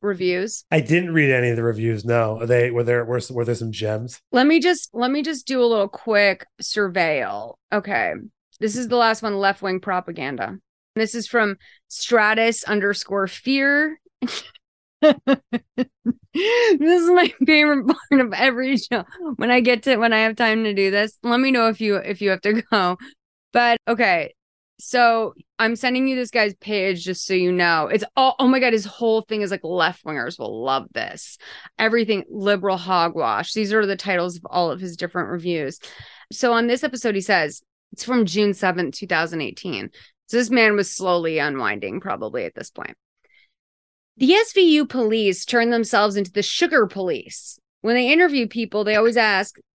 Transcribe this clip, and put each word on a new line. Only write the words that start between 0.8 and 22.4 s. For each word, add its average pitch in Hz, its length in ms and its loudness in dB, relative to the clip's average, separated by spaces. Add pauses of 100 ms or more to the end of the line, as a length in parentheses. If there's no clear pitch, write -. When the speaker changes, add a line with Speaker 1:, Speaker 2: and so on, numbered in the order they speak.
Speaker 2:
didn't 165 340 0
read 151 180 4
any 123 160 2
of 117 80 0
the 117 60 -2
reviews, 113 420 -2
no. 113 340 0
Are 117 80 -6
they, 120 240 2
were 120 140 -2
there, 120 200 0
were, 120 160 -4 (100)
were 120 160 -4
there 120 80 -2
some 113 180 -6
gems? 107 480 -6 (100)
Speaker 1:
Let 254 160 2
me 320 140 4
just, 349 320 0
let 240 180 -2
me 294 120 -2
just 285 240 -8
do 254 160 0
a - 20 4
little 220 240 2
quick 202 580 0 (140)
surveil. 147 920 -2 (180)
Okay. 196 400 -2 (480)
This 214 160 -2
is 240 120 -6
the 240 80 0
last 226 260 2
one, 208 160 -4
Left 196 240 0
Wing 185 180 -4
Propaganda. 170 800 -6 (380)
This 220 180 -2
is 233 120 -8
from 208 300 0 (320)
Stratus 226 760 2
underscore 202 640 -2
fear. 285 720 0 (220)
<laughs> - 920 -2 (1300)
This 359 640 4
is 339 80 2
my 359 220 6 (140)
favorite 302 400 4
part 277 340 0
of 233 120 0
every 254 440 0
show. 220 280 -4 (320)
When 226 160 0
I 247 80 6
get 240 240 2
to, 262 140 2
when 233 140 2
I 220 80 2
have 220 140 0
time 220 300 0
to 208 100 -2
do 196 160 2
this, 208 320 0
let 240 160 2
me 262 140 2
know 233 160 2
if 220 120 -2
you, 214 140 0
if 190 260 -4
you 202 100 0
have 185 100 0